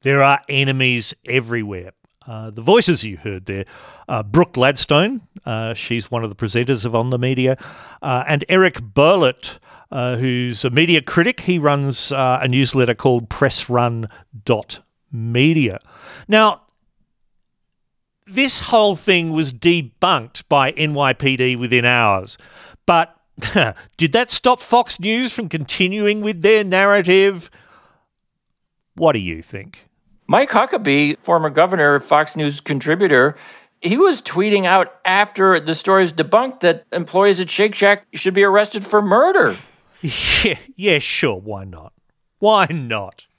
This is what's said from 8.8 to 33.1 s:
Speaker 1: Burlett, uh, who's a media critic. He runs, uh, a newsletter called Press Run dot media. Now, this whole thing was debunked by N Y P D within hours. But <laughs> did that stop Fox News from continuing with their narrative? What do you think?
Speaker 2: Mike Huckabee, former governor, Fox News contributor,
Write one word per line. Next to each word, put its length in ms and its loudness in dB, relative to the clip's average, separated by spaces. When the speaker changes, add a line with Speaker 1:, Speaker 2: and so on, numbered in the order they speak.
Speaker 1:
Burlett, 760 2
uh, 260 -4
who's 480 -4
a 60 0
media 320 2
critic. 380 -2
He 180 -2
runs, 540 -2
uh, 280 0
a 60 -4
newsletter 480 0
called 340 0
Press 400 -2
Run 380 -2
dot 360 -4
media. 720 0
Now, 340 2
this 340 0
whole 340 2
thing 380 0
was 200 -2
debunked 960 -2
by 220 2
N 240 -4
Y 200 0
P 220 -2
D 200 0
within 280 0
hours. 540 0
But 300 2
<laughs> 580 -4
did 160 -2
that 180 0
stop 300 0
Fox 400 0
News 320 -4
from 160 -8
continuing 720 -2
with 220 -4
their 200 4
narrative? 880 2
What 200 2
do 40 -2
you 240 -8
think? 440 -20
Speaker 2:
Mike 220 2
Huckabee, 680 0
former 320 0
governor, 480 2
Fox 380 0
News 240 -4
contributor, 760 0